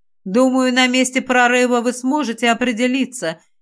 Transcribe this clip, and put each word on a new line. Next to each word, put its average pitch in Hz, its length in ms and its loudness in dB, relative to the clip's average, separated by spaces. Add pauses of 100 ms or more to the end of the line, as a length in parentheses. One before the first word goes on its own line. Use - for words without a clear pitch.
(260)
Думаю, 254 480 2
на 254 140 2
месте 254 340 0
прорыва 247 600 2
вы 240 120 -2
сможете 247 560 -2
определиться. 240 920 -2 (200)